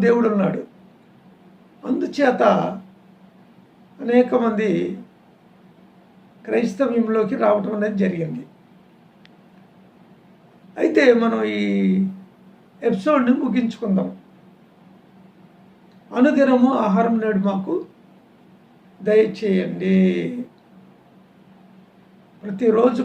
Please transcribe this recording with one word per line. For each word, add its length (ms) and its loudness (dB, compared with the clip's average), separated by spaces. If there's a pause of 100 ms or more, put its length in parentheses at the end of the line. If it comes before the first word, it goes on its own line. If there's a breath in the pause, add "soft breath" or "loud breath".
దేవుడు 280 2
ఉన్నాడు. 280 -2 (1300)
అందుచేత 540 0 (1600)
అనేక 360 2 (100)
మంది 260 -2 (1800)
క్రైస్తవ్యంలోకి 960 -2
రావటం 320 0
అనేది 280 -4
జరిగింది. 400 -6 (2250)
అయితే 220 2 (200)
మనం 180 -2 (180)
ఈ 40 -2 (1200)
ఎపిసోడ్ని 500 0 (100)
ముగించుకుందాం. 640 -2 (2000)
అనుదినము 580 4 (160)
ఆహారం 360 2
నేడు 280 0
మాకు 260 -4 (1300)
దయచేయండి. 1000 0 (2500)
ప్రతిరోజు 640 2